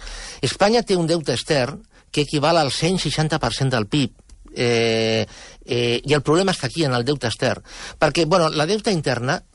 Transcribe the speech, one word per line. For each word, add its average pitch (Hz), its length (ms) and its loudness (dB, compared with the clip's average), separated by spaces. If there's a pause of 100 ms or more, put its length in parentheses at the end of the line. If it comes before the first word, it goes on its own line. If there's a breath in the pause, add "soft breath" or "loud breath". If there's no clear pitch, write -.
(400 loud breath)
Espanya 208 440 2
té 196 120 0
un 165 100 2
deute 156 260 0
extern 127 500 -2 (300 soft breath)
que 147 100 2
equival 151 360 2
al 139 120 2
cent 175 280 0
seixanta 156 420 -2
per 120 120 -2
cent 135 180 0
del 110 180 0
pib. 143 240 0 (440)
Eh, 113 680 2 (400 loud breath)
eh, 120 380 0
i 139 100 -2
el 147 80 2
problema 175 300 2
està 131 160 -4
aquí, 160 180 -2
en 127 80 0
el 120 100 0
deute 135 220 -2
extern. 113 360 -2 (360 loud breath)
Perquè, 156 280 2
bueno, 165 240 4
la 156 160 0
deuta 214 280 -2
interna, 135 460 -2 (140)